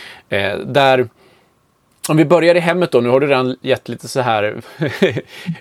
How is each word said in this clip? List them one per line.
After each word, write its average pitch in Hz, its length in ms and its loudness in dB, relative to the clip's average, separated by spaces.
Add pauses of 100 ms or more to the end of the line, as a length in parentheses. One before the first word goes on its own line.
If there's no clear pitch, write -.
(300)
Eh, 101 280 -2
där... 131 520 2 (1000)
Om 156 80 2
vi 160 80 4
börjar 170 300 4
i 175 40 2
hemmet 170 320 0
då, 127 100 2
nu 120 80 0
har 131 100 4
du 147 80 0
redan 131 340 0
gett 131 280 -4
lite 120 180 -12
så 131 140 -4
här 110 400 -2 (1000)